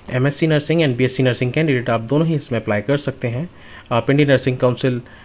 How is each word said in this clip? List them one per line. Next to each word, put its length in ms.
एमएससी 360
नर्सिंग 360
and 140
बीएससी 260
नर्सिंग 300
कैंडिडेट 380
आप 100
दोनों 260
ही 80
इसमें 260
अप्लाई 220
कर 160
सकते 300
हैं। 200
आप 180
इंडियन 200
नर्सिंग 280
काउंसिल 420